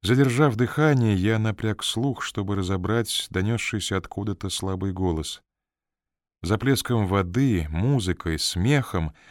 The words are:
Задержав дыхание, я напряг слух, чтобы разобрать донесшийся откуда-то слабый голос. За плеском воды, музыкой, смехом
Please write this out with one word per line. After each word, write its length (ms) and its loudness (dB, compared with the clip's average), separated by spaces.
Задержав 520 4
дыхание, 600 2
я 220 2
напряг 460 -2
слух, 400 -4
чтобы 320 -4
разобрать 760 -2
донесшийся 680 -2
откуда-то 520 -4
слабый 440 -4
голос. 500 -2
За 160 0
плеском 480 2
воды, 640 2
музыкой, 720 0
смехом 760 0